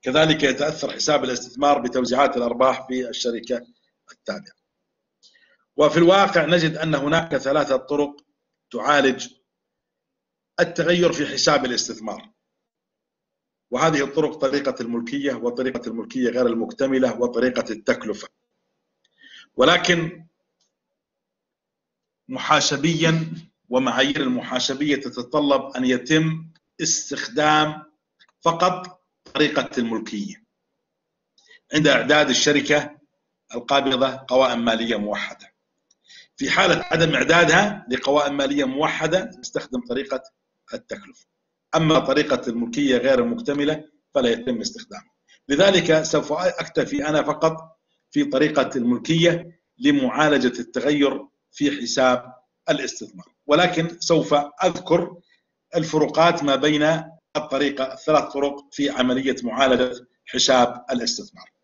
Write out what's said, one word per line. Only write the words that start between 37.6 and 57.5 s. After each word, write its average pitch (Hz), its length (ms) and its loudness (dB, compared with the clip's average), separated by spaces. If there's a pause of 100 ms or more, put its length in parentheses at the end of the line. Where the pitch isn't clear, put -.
لقوائم 139 460 0
مالية 143 280 0
موحدة 156 600 -2
تستخدم - 640 -8
طريقة 131 340 -6 (520)
التكلفة، - 520 -14 (480)
أما 160 240 4
طريقة 135 500 0
الملكية 120 480 -2
غير 127 220 2
المكتملة 143 680 -2 (300)
فلا 127 140 2
يتم 117 320 -2
استخدامها. - 500 -12 (380)
لذلك 160 540 4
سوف 151 300 -2
أكتفي 151 760 -2
أنا 151 140 2
فقط 160 560 -2 (320)
في 147 140 0
طريقة 143 520 0
الملكية 160 840 0 (160)
لمعالجة 143 840 2
التغير 135 680 -2 (260)
في 143 300 -2
حساب 123 520 0 (360)
الاستثمار، - 640 -6 (120)
ولكن 165 540 2
سوف 151 340 2
أذكر 170 840 0 (600)
الفروقات 156 640 2
ما 143 140 2
بين 151 460 2 (340)
الطريقة، 139 560 -4